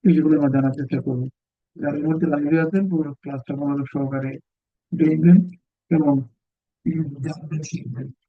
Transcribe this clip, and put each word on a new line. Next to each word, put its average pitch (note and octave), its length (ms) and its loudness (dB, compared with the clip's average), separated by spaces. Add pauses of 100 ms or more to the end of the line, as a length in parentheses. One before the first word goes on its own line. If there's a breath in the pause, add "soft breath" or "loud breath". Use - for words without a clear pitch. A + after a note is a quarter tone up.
এই F3+ 120 6
যেগুলো D3+ 220 4
আমরা C#3+ 180 2
জানার C3+ 240 0
চেষ্টা C3 220 -4
করবো। B2+ 240 -4 (500)
যারা D3 220 -4
এই D3+ 60 -6
মুহূর্তে D#3+ 220 0
লাইভে D3 400 0
আছেন G3 240 0
পুরো D#3 240 -2
ক্লাসটা C#3 420 -10
মনোযোগ C#3+ 380 -4
সহকারে C3+ 380 -4 (600)
দেখবেন D#3+ 460 6 (540)
এবং D3+ 220 4 (1120)
জানবেন, D#3 440 -8
শিখবেন। C3+ 380 -10 (220)